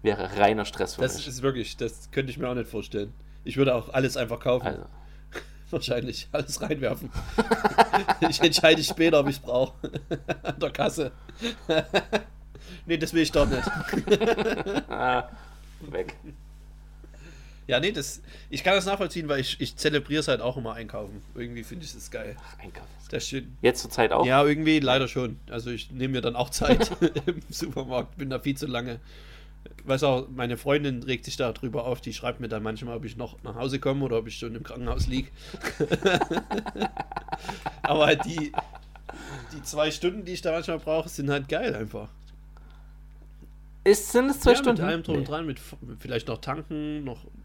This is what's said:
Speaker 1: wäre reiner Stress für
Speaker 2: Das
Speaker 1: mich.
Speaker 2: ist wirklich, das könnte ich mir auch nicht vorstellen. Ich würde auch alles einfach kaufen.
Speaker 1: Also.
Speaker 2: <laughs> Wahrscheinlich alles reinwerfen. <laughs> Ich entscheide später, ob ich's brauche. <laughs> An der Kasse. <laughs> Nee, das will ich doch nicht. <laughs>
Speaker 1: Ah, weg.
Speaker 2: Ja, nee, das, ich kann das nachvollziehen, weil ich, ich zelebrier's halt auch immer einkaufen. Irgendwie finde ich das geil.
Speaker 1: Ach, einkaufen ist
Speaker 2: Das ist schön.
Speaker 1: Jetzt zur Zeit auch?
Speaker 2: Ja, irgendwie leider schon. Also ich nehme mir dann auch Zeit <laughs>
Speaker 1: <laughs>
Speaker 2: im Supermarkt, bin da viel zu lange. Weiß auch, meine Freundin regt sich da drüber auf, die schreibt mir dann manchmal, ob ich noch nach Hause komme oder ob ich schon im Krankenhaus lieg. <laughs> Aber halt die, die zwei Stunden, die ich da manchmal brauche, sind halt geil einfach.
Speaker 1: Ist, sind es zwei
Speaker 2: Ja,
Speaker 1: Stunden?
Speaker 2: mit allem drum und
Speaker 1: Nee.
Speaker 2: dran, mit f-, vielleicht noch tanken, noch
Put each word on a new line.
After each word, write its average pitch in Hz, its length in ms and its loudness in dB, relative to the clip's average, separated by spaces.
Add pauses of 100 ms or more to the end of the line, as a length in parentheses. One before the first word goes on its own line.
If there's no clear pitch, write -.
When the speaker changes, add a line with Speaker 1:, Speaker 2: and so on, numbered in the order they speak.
Speaker 1:
wäre 101 360 2
reiner 101 280 6
Stress - 300 -4
für - 60 -2
Speaker 2:
Das 127 160 0
Speaker 1:
mich. - 100 -8
Speaker 2:
ist 127 140 -10
wirklich, 131 360 -2
das - 340 -8
könnte 135 200 -2
ich 135 60 -10
mir 127 120 -4
auch 123 60 -2
nicht 117 140 -4
vorstellen. 104 440 -6 (300)
Ich 120 140 -4
würde 135 180 6
auch 110 140 -4
alles 131 280 0
einfach 117 220 -4
kaufen. 127 280 2
Speaker 1:
Also. - 180 -6 (420)
Speaker 2:
<laughs> - 440 -14
Wahrscheinlich 127 600 -2
alles - 300 -4
reinwerfen. 139 540 -2
<laughs> - 60 -2 (1080)
Ich - 120 2
entscheide 160 420 6
später, 165 360 6
ob 139 80 4
ich's 139 120 -2
brauche. 127 340 2 (400)
<laughs> - 300 -6
An - 160 -4
der 147 120 0
Kasse. 139 400 0 (560)
<laughs> 160 240 2 (960)
Nee, 170 120 0
das 156 160 -2
will 165 100 6
ich 147 80 2
doch 143 160 6
nicht. 131 160 2
<laughs> 208 1300 0
Speaker 1:
Ah, 123 400 0 (500)
weg. 95 360 -6 (1500)
Speaker 2:
Ja, 123 120 4
nee, 185 120 0
das, - 300 -8 (280)
ich 135 140 -6
kann 185 120 6
das 185 100 2
nachvollziehen, 180 420 -2
weil 143 120 2
ich, - 220 -4
ich 120 140 -4
zelebrier's 151 520 0
halt 123 140 0
auch 123 160 -2
immer 113 160 -8
einkaufen. 104 480 -10 (140)
Irgendwie 120 280 -10
finde 156 220 -12
ich 139 80 -14
das 113 180 -16
geil. 113 280 -10
Speaker 1:
Ach, - 200 -18
einkaufen 101 280 -16 (120)
ist - 140 -12
Speaker 2:
Das 120 100 -2
ist - 60 -6
schön. 135 320 -8
Speaker 1:
Jetzt 123 200 6
zur - 100 -10
Zeit - 200 4
auch? - 140 6
Speaker 2:
Ja, 131 180 6
irgendwie 151 360 6
leider 131 280 4
schon. 127 320 -4 (100)
Also 120 220 -8
ich - 200 -8
nehme 131 220 -2
mir 123 80 0
dann 120 140 -2
auch 123 140 0
Zeit - 420 4 (100)
<laughs> 165 140 4
Speaker 1:
<laughs> - 100 -2
Speaker 2:
im 175 140 -2 (100)
Supermarkt, 127 680 -4
bin 139 120 -8
da 131 100 -4
viel 139 180 -2
zu 156 100 -6
lange. 123 320 -4 (840)
Weiß 135 180 0
auch, 131 260 2
meine 123 280 -4
Freundin 139 460 2
regt 127 220 -4
sich 135 120 -8
da 123 160 2
drüber 120 320 -4
auf, 123 160 -4
die 113 120 -8
schreibt 123 260 -6
mir 123 100 -8
dann 107 140 -4
manchmal, 113 340 -6
ob 113 80 -8
ich 107 120 -10
noch 120 260 -10
nach 110 120 -10
Hause 135 240 -2
komme 139 260 0
oder 117 120 0
ob 113 100 -2
ich 113 100 -10
schon 117 180 -8
im 117 80 -10
Krankenhaus 120 440 -2
lieg. 127 240 -2 (480)
<laughs> 170 600 2 (1400)
Aber 151 220 4
halt 147 200 4
die, 151 260 -4 (1000)
die 143 100 -12
zwei 151 280 2
Stunden, 185 340 -2
die 180 80 -6
ich - 80 -8
da 165 100 0
manchmal 170 280 -2
brauche, 160 300 0
sind 139 200 -2
halt 143 200 0
geil 196 260 0
einfach. 107 340 -8 (1700)
Speaker 1:
Ist, 208 280 6
sind 254 180 6
es 277 120 0
zwei 254 100 10
Speaker 2:
Ja, 233 60 10
Speaker 1:
Stunden? 247 240 4
Speaker 2:
mit 151 100 2
allem 165 120 -2
drum 156 120 -2
und 143 60 0
Speaker 1:
Nee. 135 60 -4
Speaker 2:
dran, 160 180 -4
mit 139 120 -4
f-, - 180 -16 (240)
vielleicht 123 280 -4
noch 113 120 -4
tanken, 151 640 -6
noch 123 160 -8 (240)